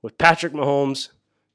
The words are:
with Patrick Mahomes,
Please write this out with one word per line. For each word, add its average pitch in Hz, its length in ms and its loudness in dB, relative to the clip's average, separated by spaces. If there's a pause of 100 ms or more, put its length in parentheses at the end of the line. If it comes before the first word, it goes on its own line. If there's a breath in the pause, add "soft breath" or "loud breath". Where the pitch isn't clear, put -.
with - 160 -14
Patrick 165 360 2
Mahomes, 139 560 -2 (460)